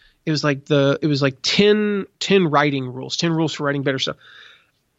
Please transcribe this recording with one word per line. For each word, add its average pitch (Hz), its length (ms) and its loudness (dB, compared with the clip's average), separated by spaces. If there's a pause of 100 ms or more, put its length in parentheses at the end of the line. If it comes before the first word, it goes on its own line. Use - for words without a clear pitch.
(260)
it 160 60 -2
was, 147 120 -2
like, 139 220 -2
the, 139 360 2
it 165 60 -2
was, 143 140 0
like, 135 200 0
ten, 208 640 2 (140)
ten 196 280 2
writing 143 400 0
rules, 131 300 -10
ten 170 140 0
rules 160 220 0
for 151 100 -8
writing 143 200 -2
better 135 160 -2
stuff, - 180 -6 (800)